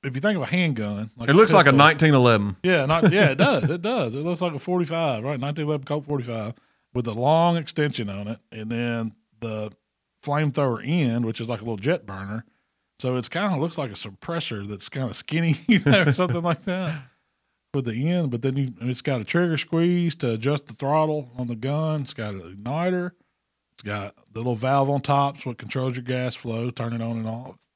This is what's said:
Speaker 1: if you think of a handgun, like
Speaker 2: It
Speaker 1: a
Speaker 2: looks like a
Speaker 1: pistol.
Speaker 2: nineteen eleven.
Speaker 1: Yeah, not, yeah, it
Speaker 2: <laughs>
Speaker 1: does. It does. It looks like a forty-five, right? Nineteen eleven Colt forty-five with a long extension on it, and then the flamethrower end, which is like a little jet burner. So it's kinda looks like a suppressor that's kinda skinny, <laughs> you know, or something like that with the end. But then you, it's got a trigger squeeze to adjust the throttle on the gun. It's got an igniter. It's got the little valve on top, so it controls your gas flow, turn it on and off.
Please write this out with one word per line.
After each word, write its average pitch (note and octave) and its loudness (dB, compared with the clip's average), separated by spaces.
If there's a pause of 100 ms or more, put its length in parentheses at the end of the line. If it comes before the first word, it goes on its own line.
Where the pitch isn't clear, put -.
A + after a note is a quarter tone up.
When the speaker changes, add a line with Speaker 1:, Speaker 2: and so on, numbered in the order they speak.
Speaker 1:
if B2+ -6
you C3+ -4
think G3+ 0
of D3 -2
a A#2 -4
handgun, A2+ -2
like B2 -4
Speaker 2:
It D3 6
Speaker 1:
a F#3 8
Speaker 2:
looks G#3+ 8
like F#3+ 10
a C#3+ 10
Speaker 1:
pistol. C3+ 6
Speaker 2:
nineteen D3+ 8
eleven. A2 6
Speaker 1:
Yeah, E3 2
not, E3 4
yeah, F3+ 6
it C3 -2
Speaker 2:
<laughs> - -
Speaker 1:
does. F#3 4
It E3+ -2
does. F3+ -2
It C#3 -6
looks E3+ -2
like F3 -2
a C#3+ -8
forty-five, E3 -2
right? C#3 -4
Nineteen D3 -4
eleven D3 -2
Colt D3 -4
forty-five A#2 -6 (420)
with A#2+ -2
a A2+ -4
long D#3+ 2
extension D3 -4
on G2+ -8
it, A2 -10 (140)
and A2 -12
then A#2 -4 (260)
the G#2+ -8 (540)
flamethrower C#3+ 0
end, B2 0
which A2+ -4
is A2+ -6
like A2+ -4
a - -14
little A#2 -6
jet A2 -4
burner. G2 -10 (540)
So B2+ -4
it's A#2+ -4
kinda F#3 -2
looks E3 -4
like C3+ -6
a G2 -12
suppressor G#2+ -8
that's G2+ -8
kinda C3 -6
skinny, D#3+ 0
<laughs> - -6
you G#3 6
know, F3 6
or C#3+ 4
something F3+ 0
like E3+ -2
that F3 -6 (720)
with C3+ -2
the A#2+ -2
end. E3+ 0
But A#2+ -6
then C3+ -2
you, C3 -2
it's B2+ -4
got C3 -2
a G#2 -8
trigger E3+ 0
squeeze E3+ 0
to A#2+ -2
adjust C#3 -2
the - -16
throttle D3+ 0
on B2+ -6
the A#2 -6
gun. D3 -2
It's - -8
got G#2 -8
an F#2+ -10 (220)
igniter. F3 -2 (640)
It's - -18
got G#2 -8 (180)
the A2+ -8
little A#2+ -2
valve C3+ 2
on C#3+ 0
top, C#3 0
so C3 -8
it A#2 -12
controls B2+ -4
your B2+ -8
gas B2+ -4
flow, A#2 -6
turn A#2 -6
it A2+ -6
on A#2 -4
and A2 -6
off. A2+ -12 (200)